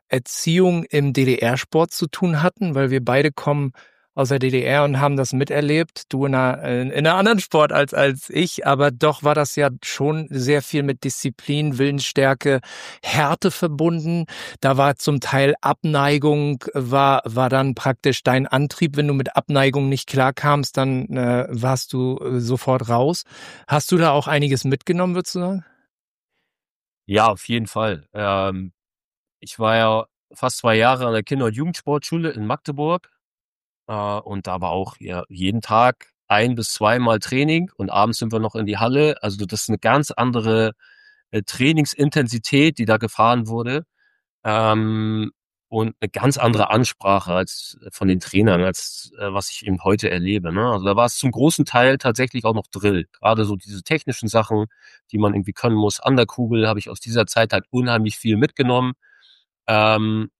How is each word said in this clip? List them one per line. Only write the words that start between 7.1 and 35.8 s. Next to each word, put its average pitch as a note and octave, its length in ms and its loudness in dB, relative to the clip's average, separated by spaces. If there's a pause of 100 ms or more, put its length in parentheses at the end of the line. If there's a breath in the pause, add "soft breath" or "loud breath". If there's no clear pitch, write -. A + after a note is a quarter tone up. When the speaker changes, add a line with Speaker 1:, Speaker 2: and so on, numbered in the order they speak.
Speaker 1:
anderen G3+ 240 4
Sport D3+ 340 2
als, C#3+ 200 2
als C#3 360 0
ich, - 380 -2
aber C#3 240 4
doch C#3+ 320 0
war D3 120 4
das D3 220 0
ja C#3+ 120 2 (140)
schon D3+ 480 -2
sehr C#3 320 0
viel D3 200 -2
mit C#3 200 -4
Disziplin, C#3+ 760 -4
Willensstärke, C3+ 840 2 (420 loud breath)
Härte D3+ 480 0
verbunden. E3 720 -2 (360 loud breath)
Da C3+ 160 2
war C#3 180 4
zum C#3+ 240 -2
Teil C#3 420 2
Abneigung, D3 1000 0 (100)
war, C#3 520 2
war A#2+ 240 0
dann C3+ 260 0
praktisch C3+ 480 -2
dein C3 240 2
Antrieb. C#3+ 500 0
Wenn D3 100 2
du C#3+ 60 2
mit C3+ 220 -2
Abneigung C#3 540 2
nicht C3+ 180 -4
klarkamst, C#3 680 0
dann, C3 280 0 (120)
äh, B2 320 0
warst B2+ 440 -2
du, B2+ 260 -2
äh, B2+ 200 -4
sofort B2 500 -2
raus. C3 340 2 (440 loud breath)
Hast D3 240 0
du F#3 60 4
da E3 140 4
auch C#3+ 160 2
einiges C#3+ 360 0
mitgenommen, F3 520 -2
würdest F3+ 200 -6
du F#3 40 -4
sagen? F3+ 260 -4 (1400 soft breath)
Speaker 2:
Ja, G#2+ 200 4
auf G2+ 200 -2
jeden A#2 200 -2
Fall. G#2+ 460 -4
Ähm, G2 600 -2 (680)
ich - 200 -16
war A2+ 180 2
ja A2+ 280 2 (280)
fast - 260 -6
zwei A2+ 180 2
Jahre B2+ 300 4
an A#2 60 -2
der G#2+ 100 -2
Kinder- C3+ 220 -2
und A2 100 -2
Jugendsportschule D#3+ 760 -4
in G#2+ 160 -8
Magdeburg. D3+ 600 -4 (800)
Äh, G#2+ 80 -10
und G#2 520 -6
da F2+ 140 -4
war F2+ 100 -4
auch, F#2+ 280 -6
ja, F2+ 300 -10
jeden F#2+ 320 -2
Tag A#2 500 2 (160)